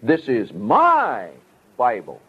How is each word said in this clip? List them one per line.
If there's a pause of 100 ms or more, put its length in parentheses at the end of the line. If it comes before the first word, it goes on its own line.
This
is
my (480)
Bible.